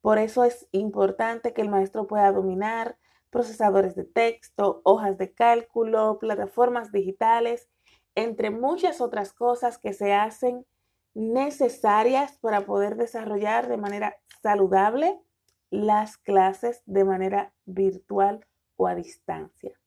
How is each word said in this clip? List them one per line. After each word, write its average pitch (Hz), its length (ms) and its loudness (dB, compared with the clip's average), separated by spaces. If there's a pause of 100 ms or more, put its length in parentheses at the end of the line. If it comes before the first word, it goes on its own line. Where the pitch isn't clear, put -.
Por 214 160 2
eso 220 260 0
es 240 280 0
importante 214 800 -2
que 226 80 -4
el 208 80 -2
maestro 196 380 -2
pueda 208 240 4
dominar 202 640 -4 (320)
procesadores 214 640 0
de 190 100 -10
texto, - 800 -2
hojas 202 360 4
de 190 120 -6
cálculo, 226 880 2
plataformas 220 760 -2
digitales, 226 760 0 (460)
entre 220 340 -2
muchas 277 500 -2
otras 233 320 -4
cosas 240 460 -2
que 202 160 -8
se 202 180 -2
hacen 220 540 -2 (480)
necesarias 240 1300 0
para 208 260 -2
poder 202 300 -2
desarrollar 220 720 -2
de 240 100 -2
manera 208 380 -6 (260)
saludable 208 800 2 (480)
las 214 480 0
clases 196 720 0
de 196 160 2
manera 190 500 -2 (120)
virtual 196 800 -2 (340)
o 185 100 0
a 180 80 -2
distancia. 170 920 -14